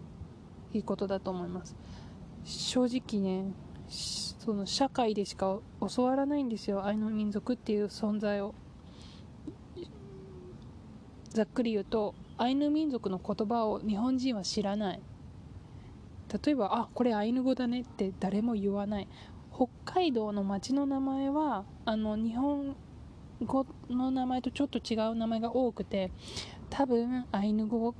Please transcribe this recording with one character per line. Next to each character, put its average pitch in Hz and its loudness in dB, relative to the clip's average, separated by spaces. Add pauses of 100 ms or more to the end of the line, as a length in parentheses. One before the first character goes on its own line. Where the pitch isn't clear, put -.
(760)
い 214 2
い - -6
こ 202 0
と 196 -2
だ 190 0
と 190 -4
思 180 -4
い - -6
ま 180 -6
す。 - -14 (680)
正 - 2
直 240 0
ね、 190 0 (360)
し-、 - -6
そ - -2
の、 202 0
社 269 4
会 220 4
で 202 2
し - -8
か 190 2 (360)
教 247 4
わ 262 6
ら 277 4
な 294 2
い 285 2
ん 247 0
で 226 -2
す - -4
よ、 196 2
ア 208 2
イ 214 2
ヌ 214 2
民 214 2
族 208 0
っ - -2
て - -2
い 208 4
う 208 2
存 208 0
在 202 2
を。 202 -4 (2750)
ざ 214 2
っ 208 4
く - 0
り 226 4
言 202 2
う - -2
と、 214 0 (220)
ア 240 4
イ 262 4
ヌ 294 4
民 302 4
族 226 0
の 185 0
言 208 0
葉 233 4
を 214 0
日 214 2
本 254 4
人 254 2
は 202 -2
知 208 0
ら 202 2
な 202 0
い。 - -8 (1400)
例 294 6
え 285 6
ば、 202 4
「あ、 233 0
こ 247 4
れ 240 6
ア 208 4
イ 233 4
ヌ 254 4
語 262 6
だ 254 0
ね」 240 2
っ - -4
て 190 0
誰 196 2
も 240 4
言 202 2
わ 202 2
な 208 0
い。 - -6 (440)
北 - 4 (160)
海 359 4
道 214 2
の 202 2
町 196 0
の 277 4
名 269 2
前 269 2
は、 277 2 (200)
あ 220 2
の、 214 0
日 226 0
本 277 0 (680)
語 262 2 (240)
の 254 2
名 262 2
前 254 2
と 247 -2
ち - -4
ょ 285 6
っ 277 -2
と 247 -2
違 - 0 (140)
う 226 0
名 226 2
前 226 2
が 233 0
多 247 4
く 208 -4
て、 190 0 (580)
多 277 4
分 247 2
ア 196 2
イ 214 4
ヌ 214 4
語 226 2